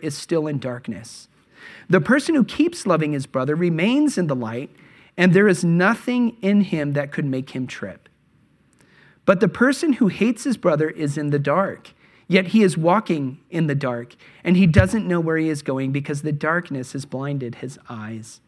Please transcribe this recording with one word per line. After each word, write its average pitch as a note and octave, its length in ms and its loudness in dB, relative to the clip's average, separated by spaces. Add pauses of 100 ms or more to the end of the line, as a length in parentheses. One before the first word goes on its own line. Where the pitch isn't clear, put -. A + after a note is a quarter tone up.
is D3 160 -8
still D#3 300 -4
in D3 100 -4
darkness. B2 680 -12 (600)
The F3 140 4
person C4+ 320 2
who C4+ 100 4
keeps - 440 -2
loving D#3 260 0
his C3+ 140 -4
brother C3+ 280 -2
remains F3+ 640 0
in F#3 80 0
the C#3 100 -2
light, A#2+ 360 -8 (440)
and F3+ 160 6
there G3 160 6
is F#3 160 2
nothing A3 800 2
in G3+ 200 4
him D3+ 320 -2
that C#3+ 180 -4
could D3+ 140 -4
make C3 260 -4
him B2+ 160 -6
trip. - 420 -14 (1160)
But F#3+ 160 4
the G#3 60 4
person C4+ 460 0
who A3+ 140 2
hates G#3+ 360 -2
his B3+ 140 -2
brother D#3 320 0
is D3+ 300 -4
in D3 100 -2
the C#3+ 100 0
dark, C#3+ 540 -4 (340)
yet F#3 200 2
he A3 160 4
is F3 140 2
walking D#3+ 600 0 (140)
in E3 160 0
the C#3 80 0
dark, B2 400 -6 (280)
and F3+ 140 4
he G3 80 6
doesn't F#3+ 420 4
know F3 120 0
where D#3+ 180 0
he D#3+ 120 0
is D3 120 -4
going C3+ 300 -2
because C#3+ 320 -4
the D3+ 80 -2
darkness D3+ 640 -4
has C#3 120 -10
blinded C3 500 -6
his C3 220 -14 (100)
eyes. A2+ 600 -14